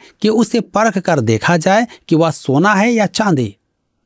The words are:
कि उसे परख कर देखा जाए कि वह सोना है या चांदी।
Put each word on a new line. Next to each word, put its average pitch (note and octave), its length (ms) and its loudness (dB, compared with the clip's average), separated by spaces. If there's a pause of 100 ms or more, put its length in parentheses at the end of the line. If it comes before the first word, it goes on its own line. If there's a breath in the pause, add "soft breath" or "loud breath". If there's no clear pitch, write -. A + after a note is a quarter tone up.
(220 soft breath)
कि G#3+ 80 0
उसे A3+ 300 0
परख G#3 380 -2
कर E3+ 220 0
देखा A2+ 380 0
जाए G3 300 0 (200 loud breath)
कि E3 80 0
वह D#3+ 160 2
सोना D#3+ 420 0
है G#3 180 2
या A3 140 0
चांदी। D#3 520 -2 (480)